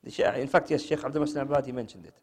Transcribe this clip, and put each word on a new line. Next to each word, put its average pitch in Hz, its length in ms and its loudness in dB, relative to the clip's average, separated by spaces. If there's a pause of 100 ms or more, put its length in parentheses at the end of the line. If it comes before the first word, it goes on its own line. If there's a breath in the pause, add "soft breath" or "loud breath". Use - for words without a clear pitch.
The - 60 -12
Shaykh, - 280 2
in 135 100 -2
fact, - 240 4
yes, 151 120 2
Shaykh 151 200 -2
Abdul 143 200 0
Muhsin 147 240 -2
Abadi 139 240 0
mentioned 107 360 -8
it. - 160 -20